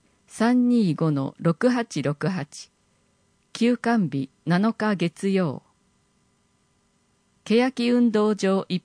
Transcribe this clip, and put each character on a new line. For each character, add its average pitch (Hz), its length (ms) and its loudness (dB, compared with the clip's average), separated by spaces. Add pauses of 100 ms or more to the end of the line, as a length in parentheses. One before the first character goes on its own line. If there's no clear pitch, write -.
(280)
三 247 420 0
二 220 260 2
五 160 160 0
の 135 280 -4
六 170 280 0
八 233 340 -2
六 147 280 -4
八。 - 420 -10 (800)
休 240 240 0
館 233 340 0
日、 139 200 -6 (160)
七 190 280 0
日 214 220 -2
月 196 340 -4
曜。 180 340 -2 (1800)
欅 240 480 2
運 240 200 4
動 214 240 2
場 190 340 0
一 180 160 -2